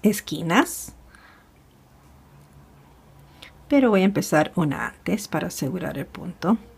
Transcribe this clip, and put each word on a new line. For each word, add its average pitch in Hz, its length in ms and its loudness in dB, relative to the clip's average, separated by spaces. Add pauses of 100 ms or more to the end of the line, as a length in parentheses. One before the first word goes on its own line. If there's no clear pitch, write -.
esquinas. 185 880 0 (2750)
Pero 269 220 4
voy 196 100 6
a 190 60 4
empezar 156 480 2
una 143 340 -2
antes - 400 -6
para 160 200 -4
asegurar 175 500 -6
el 143 80 -8
punto. 180 500 -2 (220)